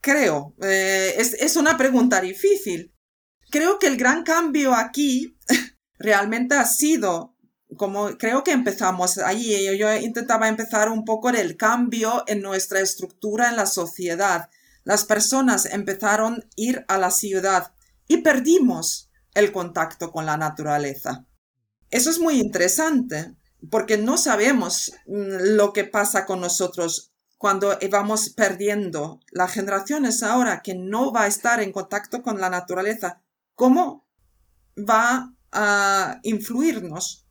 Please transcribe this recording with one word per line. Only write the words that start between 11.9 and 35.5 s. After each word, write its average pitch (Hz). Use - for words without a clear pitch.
en 208
nuestra 190
estructura 208
en 233
la 208
sociedad. 175
Las 208
personas 233
empezaron 208
a 226
ir 247
a 196
la 185
ciudad 190
y 320
perdimos 262
el 208
contacto 170
con 160
la 151
naturaleza. 151
Eso 254
es 330
muy 311
interesante, 196
porque 214
no 247
sabemos, 220
mm, 196
lo 202
que 202
pasa 202
con 185
nosotros 175
cuando 196
vamos 208
perdiendo. 190
Las 180
generaciones 202
ahora 226
que 190
no 214
va 226
a 202
estar 233
en 190
contacto 208
con 214
la 185
naturaleza, 185
¿cómo 269
va 233